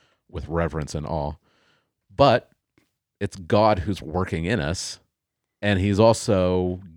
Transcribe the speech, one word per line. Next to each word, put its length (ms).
with 180
reverence 460
and 120
awe. 260
But 360
it's 160
God 440
who's 220
working 420
in 160
us, 400
and 180
he's 200
also 800